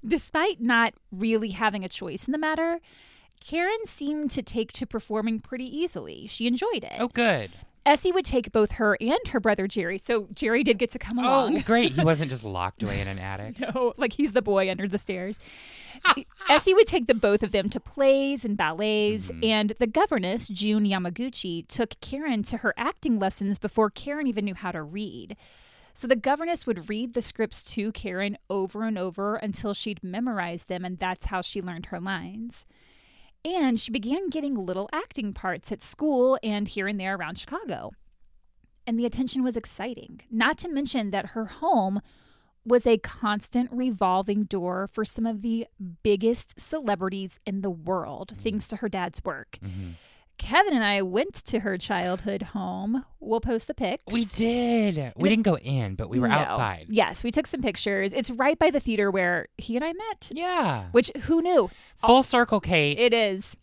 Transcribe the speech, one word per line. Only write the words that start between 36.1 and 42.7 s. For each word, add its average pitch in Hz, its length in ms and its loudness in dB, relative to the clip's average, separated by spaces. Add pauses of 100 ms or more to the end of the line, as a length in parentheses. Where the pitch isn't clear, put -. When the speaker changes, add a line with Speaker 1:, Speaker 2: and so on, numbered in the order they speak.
Speaker 1:
and 208 260 -2
here 196 180 -4
and 202 140 -4
there 190 160 -2
around 175 220 -8
Chicago. 302 520 -8 (960)
And 226 120 0
the 240 80 0
attention 254 360 -2
was 247 140 0
exciting, - 640 -8 (100)
not 233 280 4
to 359 100 -8
mention 269 420 -2
that 190 180 -2
her 220 180 -4
home 208 540 2 (640)
was 233 200 4